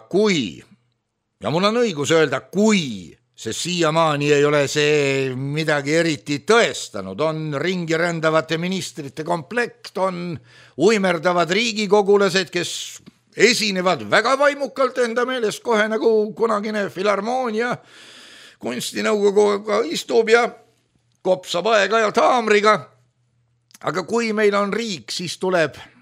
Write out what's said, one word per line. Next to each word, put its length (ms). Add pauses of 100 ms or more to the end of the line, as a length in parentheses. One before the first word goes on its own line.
kui, 540 (800)
ja 80
mul 160
on 160
õigus 320
öelda 320
kui, 640 (300)
sest 240
siiamaani 680
ei 140
ole 240
see 680
midagi 640
eriti 480
tõestanud. 800
On 140 (180)
ringi 400
rändavate 640
ministrite 640
komplekt, 720
on 380 (420)
uimerdavad 720
riigikogulased, 1040
kes 180 (640)
esinevad 760
väga 260
vaimukalt 640
enda 240
meelest, 400
kohe 240
nagu 220 (260)
kunagine 560
filharmoonia 800 (880)
kunstinõukoguga 1300
istub 400
ja 160 (800)
kopsab 480
aeg-ajalt 480
haamriga. 540 (1080)
Aga 240
kui 320
meil 160
on 160
riik, 400
siis 320
tuleb 380 (220)